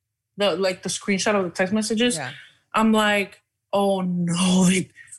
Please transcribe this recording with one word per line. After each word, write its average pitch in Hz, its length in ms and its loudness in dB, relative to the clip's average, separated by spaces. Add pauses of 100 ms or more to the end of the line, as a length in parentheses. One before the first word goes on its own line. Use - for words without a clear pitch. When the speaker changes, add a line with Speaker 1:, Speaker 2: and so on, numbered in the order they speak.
(380)
Speaker 1:
the, 190 180 0
like, 185 280 -2
the 190 60 -6
screenshot 202 460 -2
of 190 80 2
the 175 60 -4
text 185 240 -2
messages, 226 420 0
Speaker 2:
Yeah. 131 160 -8 (420)
Speaker 1:
I'm 220 200 4
like, 208 480 0 (320)
"Oh 196 280 2
no, 180 680 0
they, 185 200 -2 (300)